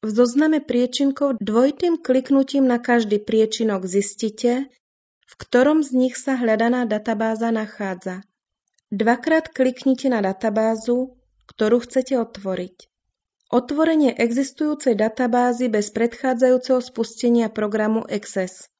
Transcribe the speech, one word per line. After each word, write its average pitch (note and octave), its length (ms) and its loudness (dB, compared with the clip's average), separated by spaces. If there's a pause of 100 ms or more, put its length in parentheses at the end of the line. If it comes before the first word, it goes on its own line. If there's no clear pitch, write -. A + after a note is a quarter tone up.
V A3 80 -4
zozname C4 520 2
priečinkov C4+ 800 0
dvojitým C#4 600 0
kliknutím C4+ 640 2
na A#3+ 120 2
každý A3+ 440 0
priečinok G#3+ 640 0
zistite, A3 880 -2 (520)
v - 120 -20
ktorom D4 480 2
z B3+ 80 -12
nich B3+ 240 0
sa C4+ 200 -4
hľadaná A#3+ 480 0
databáza A3 680 -2
nachádza. G3 720 -8 (640)
Dvakrát B3 600 0
kliknite C4 560 0
na A3+ 160 0
databázu, A3 920 -2 (280)
ktorú A#3 380 0
chcete C4 340 -2
otvoriť. F#3+ 680 -8 (680)
Otvorenie D4 640 2
existujúcej C4+ 760 0
databázy B3 720 0
bez G#3 240 -2
predchádzajúceho B3+ 880 0
spustenia A#3 720 -2
programu G#3+ 540 -2
Access. - 720 -8